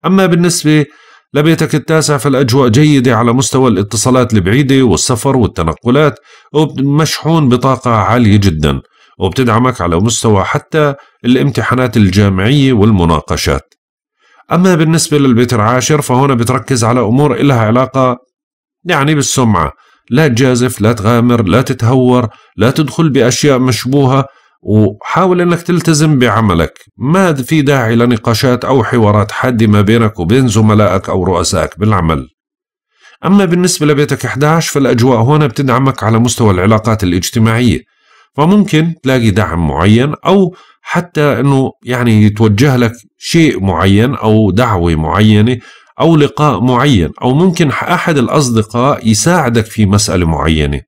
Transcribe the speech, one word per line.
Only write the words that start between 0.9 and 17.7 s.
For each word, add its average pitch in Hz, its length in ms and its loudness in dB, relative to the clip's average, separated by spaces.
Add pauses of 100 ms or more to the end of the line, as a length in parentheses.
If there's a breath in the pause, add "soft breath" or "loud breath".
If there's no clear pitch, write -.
لبيتك 156 400 0
التاسع 151 420 -2
فالأجواء 131 520 0
جيدة 131 480 2
على 117 160 0
مستوى 127 380 0
الاتصالات 117 640 0
البعيدة 131 480 2
والسفر 127 540 0
والتنقلات، 120 800 -2 (380 soft breath)
ومشحون 147 960 -2
بطاقة 123 420 0
عالية 107 460 2
جدًا، 78 440 0 (380 soft breath)
وبتدعمك 120 640 -2
على 85 160 -2
مستوى 107 480 0
حتى 147 500 -4 (300 loud breath)
الامتحانات 123 720 0
الجامعية 104 760 2
والمناقشات. 85 1000 0 (760 soft breath)
أما 180 220 2
بالنسبة 156 440 0
للبيت 123 360 2
العاشر 123 480 0
فهنا 135 320 0
بتركز 123 500 -2
على 120 160 0
أمور 127 340 0
إلها 127 320 0
علاقة 127 500 0 (680)